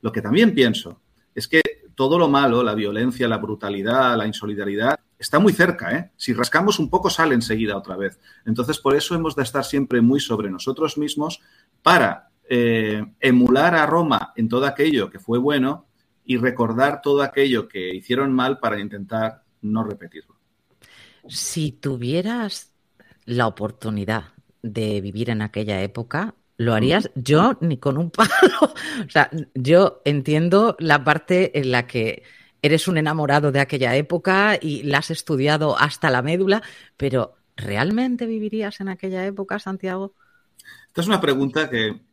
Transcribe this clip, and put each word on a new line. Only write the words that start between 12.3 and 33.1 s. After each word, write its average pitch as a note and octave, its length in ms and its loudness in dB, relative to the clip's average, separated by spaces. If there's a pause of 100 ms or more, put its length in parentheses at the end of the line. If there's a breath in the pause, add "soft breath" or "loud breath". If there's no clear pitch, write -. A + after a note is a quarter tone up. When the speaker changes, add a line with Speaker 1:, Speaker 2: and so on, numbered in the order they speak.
Speaker 1:
eh, A2 520 2 (160)
emular C3 540 4
a D3+ 100 4
Roma D3+ 500 0
en A2+ 140 -2
todo B2 160 0
aquello C#3 440 0
que F2+ 100 -18
fue A#2+ 200 -2
bueno C#3+ 460 0 (400)
y B2+ 100 -2
recordar B2 680 0
todo C#3+ 200 2
aquello C3+ 480 0
que F#2 260 -8
hicieron B2+ 380 -2
mal C3 260 0
para G#2 220 -4
intentar G#2 640 -6 (180)
no G#2+ 240 -2
repetirlo. E2+ 500 -14 (960 soft breath)
Speaker 2:
Si D3+ 420 -6
tuvieras E3+ 1000 -6 (500 soft breath)
la A#2+ 240 0
oportunidad G#2+ 840 -6 (280)
de G#2+ 380 -4
vivir G2+ 300 -6
en A2 120 -2
aquella G#2 400 -4
época, A#2+ 540 -8 (220)
¿lo A#2 160 0
harías? C3 320 2
Speaker 1:
Ujú. - 180 -10
Speaker 2:
Yo E3+ 380 4
ni D#3+ 160 -2
con C#3 200 -2
un E3 140 -4
palo. - 180 2
<laughs> D4 800 2
O - 20 -16
sea, - 200 2 (260)
yo D#3+ 480 4
entiendo D#3+ 760 2
la D3 240 2
parte D#3 540 0
en C3 140 -2
la B2 160 0
que A2+ 360 -4 (380 soft breath)
eres D#3 280 2
un F3 80 2
enamorado D3+ 540 2